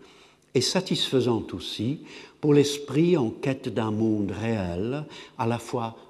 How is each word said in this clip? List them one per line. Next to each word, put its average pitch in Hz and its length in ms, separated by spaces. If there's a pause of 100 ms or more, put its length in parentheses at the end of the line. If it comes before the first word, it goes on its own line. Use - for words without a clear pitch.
(540)
et 131 80
satisfaisante 127 920
aussi 107 480 (380)
pour 147 140
l'esprit 147 640
en 117 120
quête 131 400
d'un 110 220
monde 107 400
réel, 107 760 (320)
à 123 100
la 117 100
fois 117 380 (140)